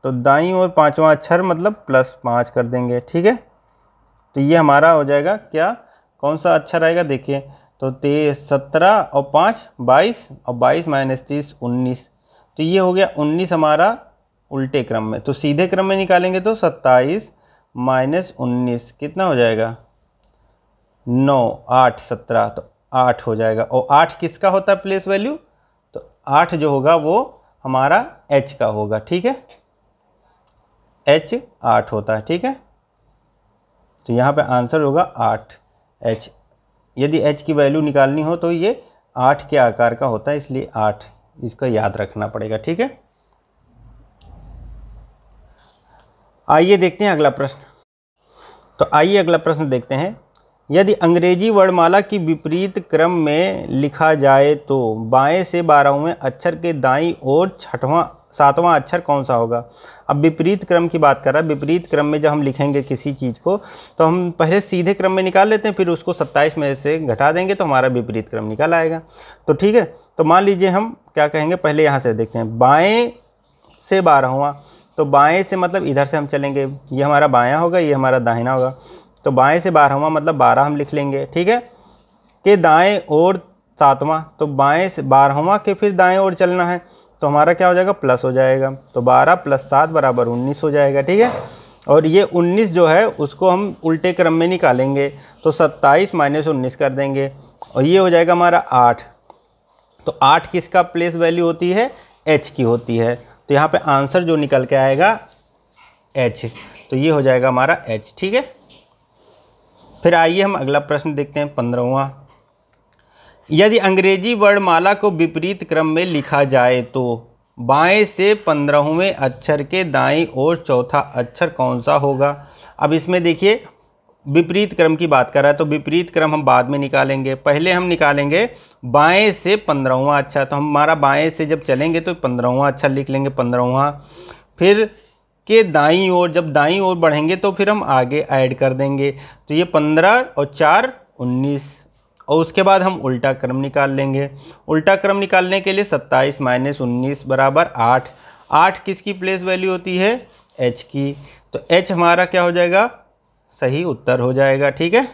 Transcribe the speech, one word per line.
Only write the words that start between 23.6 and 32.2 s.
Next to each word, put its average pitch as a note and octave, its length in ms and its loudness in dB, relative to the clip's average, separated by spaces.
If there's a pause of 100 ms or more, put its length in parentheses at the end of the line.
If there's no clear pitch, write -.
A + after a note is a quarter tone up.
और B2+ 280 -2
आठ D#3+ 280 2
किसका F3 280 -4
होता F#3+ 240 0
है G3 60 0
प्लेस G3 300 -6
वैल्यू, G#3 300 -4 (560)
तो - 60 -12 (280)
आठ E3 260 2
जो D3+ 160 -2
होगा C#3 260 2
वो E3+ 460 -2 (220)
हमारा C3+ 400 0 (280)
एच C#3 200 0
का A#2 160 -4
होगा, G#2+ 320 -4
ठीक F3 240 -6
है, C4+ 120 -2 (1700)
एच D#3 280 2 (300)
आठ A2+ 280 0
होता A2 220 -4
है, G#2+ 80 -6